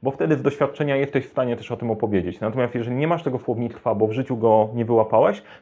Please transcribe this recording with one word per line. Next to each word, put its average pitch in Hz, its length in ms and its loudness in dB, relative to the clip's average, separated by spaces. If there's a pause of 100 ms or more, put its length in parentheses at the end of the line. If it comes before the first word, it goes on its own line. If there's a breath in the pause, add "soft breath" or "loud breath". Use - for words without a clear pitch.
bo 127 80 -2
wtedy 156 260 0
z 131 60 -6
doświadczenia 139 540 0
jesteś 135 300 -2
w - 40 -20
stanie 123 260 -2
też - 160 -10
o 120 40 -4
tym 120 140 -4
opowiedzieć. 104 500 -2
Natomiast 120 340 -2
jeżeli 123 220 -4
nie 147 120 0
masz 170 140 0
tego 131 160 -2
słownictwa, 113 560 -4
bo 107 120 2
w 107 60 -2
życiu 127 240 -2
go 110 380 4
nie 117 100 -2
wyłapałeś, 117 580 4 (200 loud breath)